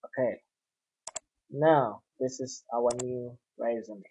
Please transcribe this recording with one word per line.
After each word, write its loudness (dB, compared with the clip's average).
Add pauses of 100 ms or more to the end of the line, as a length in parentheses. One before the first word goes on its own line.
Okay, -2 (1160)
now 4 (180)
this -2
is -8 (100)
our 4 (120)
new -6 (220)
resume. -4